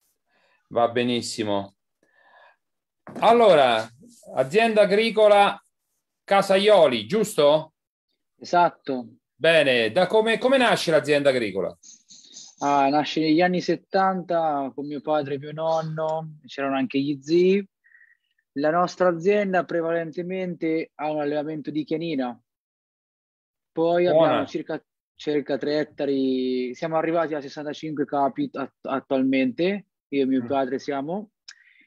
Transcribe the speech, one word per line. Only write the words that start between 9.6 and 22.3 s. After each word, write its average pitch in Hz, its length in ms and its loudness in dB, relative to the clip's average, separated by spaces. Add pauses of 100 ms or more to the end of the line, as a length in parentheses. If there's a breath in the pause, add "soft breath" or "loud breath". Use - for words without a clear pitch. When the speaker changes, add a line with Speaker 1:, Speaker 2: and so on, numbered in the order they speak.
Speaker 1:
da 180 140 2
come, 220 320 2
come 254 200 2
nasce 202 340 2
l'azienda 143 380 2
agricola? 101 460 -2 (920 loud breath)
Speaker 2:
Ah, 143 220 2
nasce 147 320 -2
negli 156 220 2
anni 180 180 2
settanta 165 1120 -2
con 143 140 -10
mio 147 140 -10
padre 151 320 -2
e 139 40 -6
mio 147 140 -12
nonno, 160 920 -4
c'erano 139 320 -4
anche 135 200 -4
gli 139 220 -4
zii. 180 480 2 (880 soft breath)
La 147 160 -2
nostra 175 400 0
azienda 185 560 0
prevalentemente 170 1300 -6
ha 151 160 -6
un 151 80 -4
allevamento 147 520 -6
di 147 120 -4
chianina. 151 560 -6 (1300)